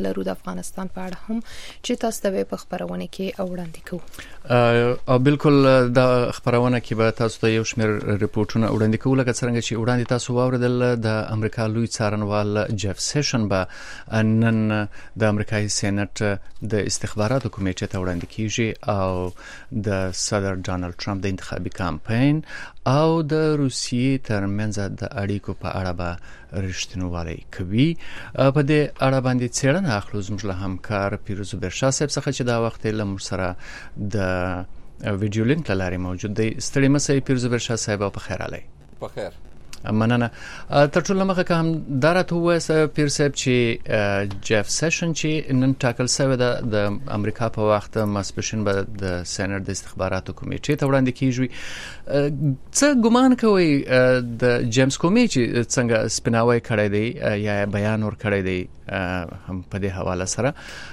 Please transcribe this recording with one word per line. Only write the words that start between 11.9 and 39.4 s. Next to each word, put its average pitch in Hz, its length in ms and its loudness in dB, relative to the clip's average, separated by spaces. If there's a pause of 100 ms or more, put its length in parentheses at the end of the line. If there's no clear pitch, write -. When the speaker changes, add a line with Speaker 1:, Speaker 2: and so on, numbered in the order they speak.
Speaker 2:
جیف 95 160 -2
سیشن 139 480 0
به 95 180 2 (560)
نن 110 680 2 (280)
د 107 160 0
امریکایي 104 360 0
سینټ 101 680 -2 (360)
د - 0 - (160)
استخباراتو 110 580 -2
کمیټې 98 380 -4
ته 104 120 -4
وړاندې 90 360 -2
کیږي 110 340 -2 (200)
او 92 440 0 (560)
د 95 240 0 (120)
صدر 98 300 0
ډونالډ 90 400 -4 (100)
ټرمپ 101 180 -4
د 98 120 0
انتخابي 92 360 -6 (100)
کمپاین 113 640 2 (440)
او 160 360 4
د 151 120 -2 (260)
روسیې 127 520 0 (160)
ترمنځ 101 460 0 (260)
د - 20 -6 (200)
اړیکو 101 300 -4 (100)
په 92 60 -4 (120)
اړه 92 200 -2
به 87 100 -2 (560)
رښتینوالی 87 720 -4 (180)
کوي. 107 320 2 (480)
آه، 135 140 4
په 147 180 4
دې 151 120 4 (260)
اړه 131 200 4
باندې 127 200 2 (120)
څېړنه 156 400 2
اخلو 101 300 -6
زموږ 101 220 -4
له 92 40 -2 (100)
همکار 98 600 -2
پیروز 101 300 -6
بیرشاه 98 360 0
صاحب 143 260 0
څخه 143 200 -2
چې 139 140 -2
دا 117 60 2 (100)
وخت 110 200 -6
یې 110 140 0
له 107 100 0
موږ 98 100 -6 (100)
سره 90 260 -2 (580)
د - 20 0 (1040)
ویډیو 107 240 2
لینک 143 260 2
له 95 120 2
لارې 90 160 -2 (100)
موجود 92 320 -4
دی. 110 100 2
ستړي 139 380 2
مه 143 100 6
سئ، 139 220 2
پیروز 127 260 0
بیرشاه 117 300 0
صاحب، 104 260 -2
او 98 80 0
په 95 160 -8
خیر 98 160 -4
راغلئ. 71 180 -8 (400)
Speaker 3:
په 113 140 -8
خیر. 98 240 -8 (600)